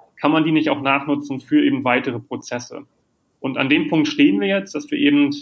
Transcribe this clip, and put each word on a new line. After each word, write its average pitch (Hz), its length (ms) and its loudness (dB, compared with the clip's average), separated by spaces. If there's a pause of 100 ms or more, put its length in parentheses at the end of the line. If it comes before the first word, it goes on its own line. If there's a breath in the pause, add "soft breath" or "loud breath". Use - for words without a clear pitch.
(200 soft breath)
kann 147 120 2
man 156 120 2
die 160 80 0
nicht 156 160 2
auch - 140 -2
nachnutzen 143 560 -2
für 147 260 2
eben 135 200 2
weitere 127 340 0
Prozesse?“ 120 680 -10 (540)
Und 131 180 -4
an 135 100 0
dem 156 200 2
Punkt 151 200 2
stehen 151 320 -2
wir 196 80 0
jetzt, 196 260 -4
dass 147 160 -8
wir 147 60 -4
eben, 143 340 2 (100)